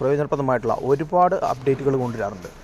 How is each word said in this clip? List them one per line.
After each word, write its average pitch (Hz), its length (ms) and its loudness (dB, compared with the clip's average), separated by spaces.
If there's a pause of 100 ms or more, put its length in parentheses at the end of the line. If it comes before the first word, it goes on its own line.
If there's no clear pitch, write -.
പ്രയോജനപ്രദമായിട്ടുള്ള 135 760 0 (140)
ഒരുപാട് 175 460 2 (160)
അപ്ഡേറ്റുകൾ 135 500 0
കൊണ്ടുവരാറുണ്ട്. 104 460 -6 (160)